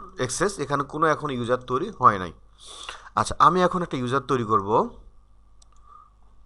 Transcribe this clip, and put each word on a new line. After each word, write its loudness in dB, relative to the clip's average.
অ্যাক্সেস, -2
এখানে -2
কোনো -2
এখনো 0
ইউজার 0
তৈরি -4
হয় 4
নাই। -6
আচ্ছা, 0
আমি 6
এখন 2
একটা -4
ইউজার 0
তৈরি 0
করব, 2